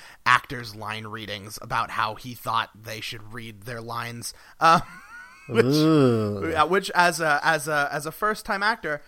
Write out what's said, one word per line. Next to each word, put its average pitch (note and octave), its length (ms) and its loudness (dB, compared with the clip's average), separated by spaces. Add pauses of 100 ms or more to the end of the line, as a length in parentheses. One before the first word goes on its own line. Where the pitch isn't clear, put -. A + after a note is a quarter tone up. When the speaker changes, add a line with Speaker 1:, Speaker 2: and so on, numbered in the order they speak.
(240)
Speaker 1:
actors A#2+ 500 2
line G#2+ 320 -10
readings G#2+ 540 -12
about A2+ 300 -4
how A2 240 -2
he B2 200 -14
thought A2+ 400 -2
they A2 260 -12
should A2 340 -12
read A2+ 280 -14
their A#2+ 180 -10
lines. A#2 520 -10 (280)
Uh, E3 200 8 (340)
<laughs> - 340 -20
which, A2+ 160 4
Speaker 2:
Ooh. C3 920 4
Speaker 1:
uh, D3+ 120 2
which F#3+ 280 0
as F3 260 4
a, D3+ 220 2
as D3+ 260 0
a, D3 240 0
as D3 140 -4
a D#3+ 60 -6
first-time G#3 500 -4
actor, E3+ 460 -2